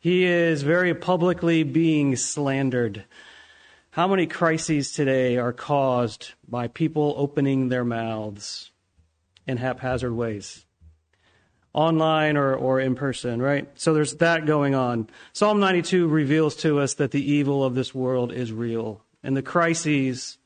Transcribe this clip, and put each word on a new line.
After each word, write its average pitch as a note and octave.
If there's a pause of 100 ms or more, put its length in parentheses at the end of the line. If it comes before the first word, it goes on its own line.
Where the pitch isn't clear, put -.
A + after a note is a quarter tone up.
He F3+
is E3+
very F3
publicly E3+
being D3
slandered. B2+ (840)
How E3+
many F#3+
crises D#3+
today C3
are B2
caused B2+ (160)
by A#2+
people D3+
opening C#3
their B2
mouths A2 (760)
in B2+
haphazard B2+
ways, A2+ (1080)
online D#3
or, C3+
or C3
in C3
person, B2
right? C#3
So -
there's D3+
that E3
going C#3+
on. A#2+ (220)
Psalm G#3
ninety-two F3+
reveals D3+
to D3+
us C#3
that C#3+
the C#3+
evil C#3
of B2+
this B2+
world B2+
is A#2+
real A2+ (200)
and C3+
the C3+
crises D3+